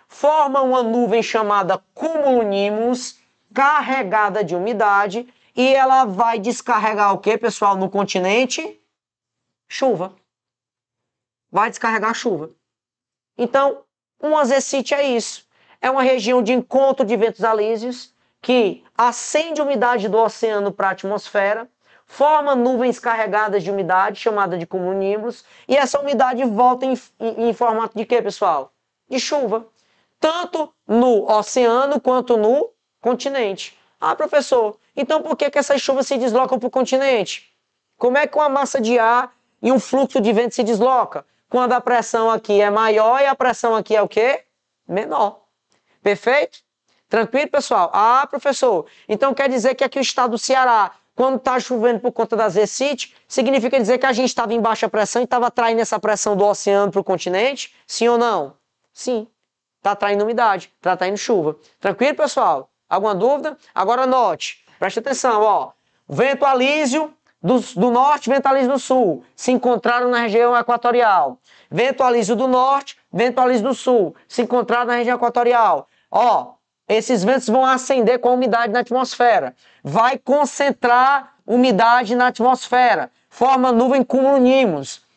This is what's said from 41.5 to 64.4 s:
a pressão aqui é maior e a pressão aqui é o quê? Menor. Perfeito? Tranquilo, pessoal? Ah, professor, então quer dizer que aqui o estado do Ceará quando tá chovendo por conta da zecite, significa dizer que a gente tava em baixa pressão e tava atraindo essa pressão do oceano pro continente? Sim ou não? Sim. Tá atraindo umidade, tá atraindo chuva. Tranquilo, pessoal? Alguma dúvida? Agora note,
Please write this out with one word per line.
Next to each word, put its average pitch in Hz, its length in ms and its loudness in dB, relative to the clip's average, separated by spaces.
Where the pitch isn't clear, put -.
a 247 80 2
pressão 233 480 0
aqui 214 320 2
é 208 80 4
maior 220 520 2
e 277 60 2
a 269 80 2
pressão 233 420 0
aqui 220 180 -2
é 214 80 4
o 196 60 0
quê? 240 360 0
Menor. 220 520 -4
Perfeito? 247 560 -2
Tranquilo, 226 400 -2
pessoal? 208 440 0
Ah, 247 360 2
professor, 247 580 -2
então 269 240 -2
quer 277 160 -2
dizer 254 280 0
que 277 80 -2
aqui 269 160 -4
o - 20 0
estado 247 300 -2
do 233 60 -4
Ceará 247 540 2
quando 262 240 0
tá 254 220 -2
chovendo 240 400 0
por 247 120 -4
conta 226 220 -4
da 214 140 2
zecite, 214 640 -2
significa 262 500 0
dizer 226 200 2
que 254 80 -2
a 262 60 2
gente 247 220 -2
tava 233 200 -4
em 233 60 0
baixa 220 280 0
pressão 214 340 -2
e 247 40 -4
tava 240 220 0
atraindo 226 320 0
essa 214 180 -2
pressão 208 380 -2
do 202 80 2
oceano 202 460 2
pro 196 140 -2
continente? 196 720 -2
Sim - 220 -2
ou 240 100 4
não? 190 380 -2
Sim. 233 360 -6
Tá 202 100 0
atraindo 202 320 0
umidade, 220 560 -2
tá 180 120 -2
atraindo 185 260 -4
chuva. 165 380 -2
Tranquilo, 254 360 -2
pessoal? 202 540 -2
Alguma 202 260 -2
dúvida? 269 440 -2
Agora 240 320 0
note, 233 580 -2